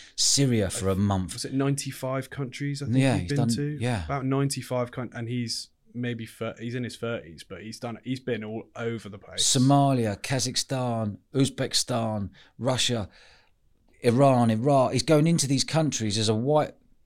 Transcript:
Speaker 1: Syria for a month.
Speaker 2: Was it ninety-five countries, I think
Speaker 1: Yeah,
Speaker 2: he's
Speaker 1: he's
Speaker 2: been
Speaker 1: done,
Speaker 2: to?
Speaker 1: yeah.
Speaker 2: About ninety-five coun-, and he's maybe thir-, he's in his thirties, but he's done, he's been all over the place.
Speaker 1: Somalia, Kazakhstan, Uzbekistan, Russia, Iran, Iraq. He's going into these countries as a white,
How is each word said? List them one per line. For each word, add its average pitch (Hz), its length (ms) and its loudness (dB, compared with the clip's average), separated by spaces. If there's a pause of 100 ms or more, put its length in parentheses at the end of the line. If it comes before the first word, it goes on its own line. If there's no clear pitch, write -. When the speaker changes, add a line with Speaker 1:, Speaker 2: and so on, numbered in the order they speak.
(160)
Speaker 1:
Syria 120 540 2
for 95 200 -2
a 95 60 2
month. 95 380 0
Speaker 2:
Was - 100 -10
it - 120 -8
ninety-five 135 760 -4
countries, 143 540 -8
I - 20 -6
think 120 140 2
Speaker 1:
Yeah, 131 140 4
Speaker 2:
he's 92 80 0
Speaker 1:
he's 90 80 -4
Speaker 2:
been 143 80 -2
Speaker 1:
done, 117 180 2
Speaker 2:
to? 147 240 -4
Speaker 1:
yeah. 113 260 -2
Speaker 2:
About 139 200 -4
ninety-five 131 640 -2
coun-, 123 240 -8
and 117 120 -8
he's 120 420 -6 (260)
maybe 120 320 -6
thir-, - 320 -8
he's 117 160 -6
in 127 80 -4
his 107 120 -8
thirties, 90 480 -8
but 90 200 -14
he's 110 160 -12
done, 117 240 -8
he's 127 160 -6
been 113 240 -4
all 110 220 -8 (100)
over 117 340 -6
the 101 80 -14
place. 90 260 -6
Speaker 1:
Somalia, 131 800 4
Kazakhstan, 123 960 -4 (160)
Uzbekistan, 113 960 -2 (300)
Russia, 120 500 0 (920)
Iran, 123 480 6
Iraq. 127 420 4
He's 131 100 2
going 156 220 6
into 165 220 4
these 131 160 2
countries 117 560 0
as 107 100 2
a 110 60 4
white, 139 400 2 (300)